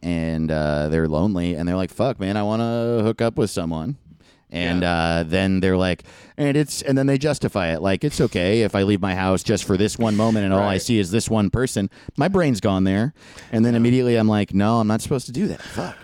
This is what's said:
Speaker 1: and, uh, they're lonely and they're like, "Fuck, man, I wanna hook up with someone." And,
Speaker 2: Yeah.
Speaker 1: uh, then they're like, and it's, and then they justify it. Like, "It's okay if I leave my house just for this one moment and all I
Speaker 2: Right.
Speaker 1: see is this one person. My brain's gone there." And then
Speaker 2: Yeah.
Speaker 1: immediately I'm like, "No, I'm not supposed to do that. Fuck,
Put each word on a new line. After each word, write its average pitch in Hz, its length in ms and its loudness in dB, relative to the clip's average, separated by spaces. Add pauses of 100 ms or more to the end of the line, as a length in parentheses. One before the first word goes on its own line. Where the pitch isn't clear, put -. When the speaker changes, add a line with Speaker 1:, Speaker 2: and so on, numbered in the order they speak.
Speaker 1:
and, 80 480 -2
uh, 76 380 0
they're 80 200 2
lonely 87 460 0
and 85 140 -4
they're 90 80 -2
like, 92 140 -4
"Fuck, 123 280 -4
man, 101 200 -4
I 104 40 -2
wanna 117 600 -2
hook 107 180 0
up 117 160 0
with 123 140 0
someone." 85 480 -6 (520)
And, 87 320 -2
Speaker 2:
Yeah. 87 100 0
Speaker 1:
uh, 82 320 0
then 95 360 0
they're 92 160 2
like, 90 280 -2 (340)
and 143 180 0
it's, 151 240 -2
and 139 160 0
then 135 120 2
they 139 100 2
justify 131 560 -2
it. 80 80 -4
Like, 95 220 0
"It's - 180 -2
okay 104 400 2
if 98 120 0
I 98 100 2
leave 101 180 2
my 95 120 -2
house 95 280 0
just 107 220 0
for 98 120 2
this 104 220 0
one 113 180 2
moment 110 300 2
and 95 80 2
all 98 60 4
I 101 140 0
Speaker 2:
Right. 95 80 -2
Speaker 1:
see 117 160 0
is 90 120 0
this 107 180 0
one 107 220 2
person. 113 400 -2 (260)
My 147 120 0
brain's 160 320 2
gone 95 240 2
there." 101 280 0 (400)
And 113 140 2
then 120 80 2
Speaker 2:
Yeah. 117 40 2
Speaker 1:
immediately 120 380 4
I'm 110 120 4
like, 104 260 0
"No, 107 260 2
I'm 107 60 0
not 110 160 0
supposed 139 240 -4
to 127 60 -14
do 170 160 -2
that. - 120 -6
Fuck, - 440 -10